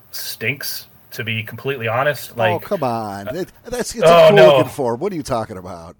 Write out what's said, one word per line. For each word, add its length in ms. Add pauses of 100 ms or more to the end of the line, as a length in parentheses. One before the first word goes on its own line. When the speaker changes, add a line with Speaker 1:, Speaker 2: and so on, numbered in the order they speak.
(120)
Speaker 1:
stinks, 760 (240)
to 120
be 200
completely 440
honest. 480
Speaker 2:
Oh, 40
Speaker 1:
Like, 220
Speaker 2:
come 220
on. 440
Speaker 1:
uh, 60
Speaker 2:
It, 180 (140)
that's, 280
it's 120
Speaker 1:
oh, 200
Speaker 2:
a 40
cool 80
Speaker 1:
no. 200
Speaker 2:
looking 140
form. 280
What 120
are 40
you 80
talking 340
about? 420